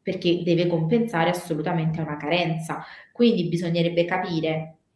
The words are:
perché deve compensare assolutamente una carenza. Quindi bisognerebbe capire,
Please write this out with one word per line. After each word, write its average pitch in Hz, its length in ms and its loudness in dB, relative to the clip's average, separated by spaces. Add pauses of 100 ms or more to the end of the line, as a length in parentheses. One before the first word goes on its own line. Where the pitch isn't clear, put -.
perché 175 400 0
deve 170 240 2
compensare 170 640 2
assolutamente 165 680 -2
una 151 160 -4
carenza. 160 680 -2 (280)
Quindi 196 360 4
bisognerebbe 170 580 2
capire, 160 720 -2 (200)